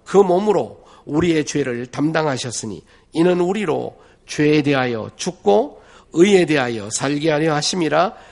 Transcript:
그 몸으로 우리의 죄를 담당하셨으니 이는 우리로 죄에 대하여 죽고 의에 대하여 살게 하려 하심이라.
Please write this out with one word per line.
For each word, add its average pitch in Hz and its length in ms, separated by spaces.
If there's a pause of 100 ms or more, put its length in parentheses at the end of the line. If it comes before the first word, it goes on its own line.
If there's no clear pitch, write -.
그 - 140
몸으로 185 680 (220)
우리의 156 400
죄를 127 400
담당하셨으니 135 960 (280)
이는 175 280
우리로 175 580 (280)
죄에 151 360
대하여 127 540
죽고 208 680 (300)
의에 185 320
대하여 120 460
살게 147 400
하려 151 240
하심이라. 160 600 (180)